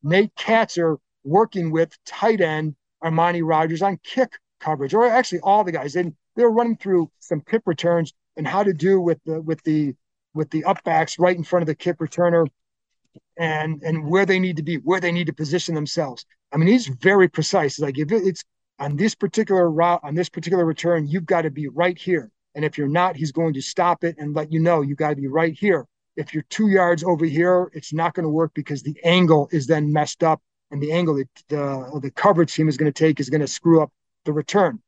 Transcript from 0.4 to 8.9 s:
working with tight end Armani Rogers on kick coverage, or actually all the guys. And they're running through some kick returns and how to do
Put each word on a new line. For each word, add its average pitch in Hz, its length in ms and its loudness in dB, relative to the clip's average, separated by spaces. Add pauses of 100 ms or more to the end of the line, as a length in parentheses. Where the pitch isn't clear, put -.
working 180 460 0
with 160 340 0
tight 214 380 0
end 156 320 -2 (280)
Armani 170 400 0
Rogers 160 380 0
on 190 240 0
kick - 280 -2 (280)
coverage, 143 320 -4
or 226 140 4
actually 226 340 2
all 202 240 2
the 180 80 -6
guys. 147 240 -6
And 180 180 -4 (200)
they're 233 160 4
running 226 260 0
through 180 340 0 (100)
some 156 200 -6
kick 226 240 -4
returns 170 480 0 (240)
and 156 100 -6
how 190 160 -2
to 196 120 2
do 185 260 2